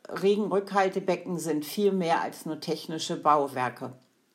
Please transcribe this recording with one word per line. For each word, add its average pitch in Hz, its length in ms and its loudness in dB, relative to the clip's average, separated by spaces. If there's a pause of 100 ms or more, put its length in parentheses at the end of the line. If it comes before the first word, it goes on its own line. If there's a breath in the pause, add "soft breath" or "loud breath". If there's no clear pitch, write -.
Regenrückhaltebecken 190 1300 0
sind 156 280 -2
viel 202 260 2
mehr 165 300 2
als - 240 -8
nur 156 140 -6
technische 160 580 -4
Bauwerke. 131 760 2 (420)